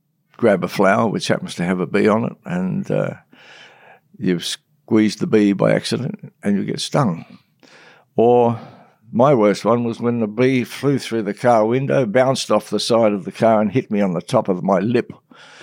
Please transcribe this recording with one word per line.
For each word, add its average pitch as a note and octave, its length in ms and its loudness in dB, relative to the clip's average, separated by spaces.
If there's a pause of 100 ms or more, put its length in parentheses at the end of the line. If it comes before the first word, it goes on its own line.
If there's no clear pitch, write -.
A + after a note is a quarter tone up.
(380)
Grab G2+ 260 2
a F2+ 40 -6
flower G#2 400 2
which - 200 -4
happens - 280 -4
to F2 100 -4
have F#2 140 -2
a F2 80 -2
bee G#2 200 2
on G#2+ 180 2
it, - 200 -10
and, F#2+ 460 -6
uh, G1+ 220 -2 (1040)
you've F2+ 280 -2
squeezed - 720 -2
the G2 80 -4
bee G#2 260 4
by G#2 200 2
accident - 580 -4 (120)
and G2+ 120 0
you G2 80 -2
get - 160 -6
stung. G2 460 -4 (880)
Or A#2 440 4 (520)
my C3 220 4
worst G#2 320 2
one A#2+ 180 2
was A2+ 160 -6
when A#2+ 200 -2
the A2 80 0
bee B2 360 0
flew C3 360 -2
through A2+ 240 -4
the G2+ 100 -4
car A#2 320 2
window, C3+ 400 0
bounced B2+ 460 0
off G#2+ 180 0
the G#2 100 -2
side A2+ 340 2
of F#2+ 120 -6
the F#2+ 60 -10
car A2+ 300 2
and G#2 100 0
hit A#2+ 180 -2
me G#2 100 -2
on G2 140 0
the E2 80 -4
top A2+ 260 -2
of F2+ 160 -4
my F#2 160 2
lip A2+ 320 -2 (520)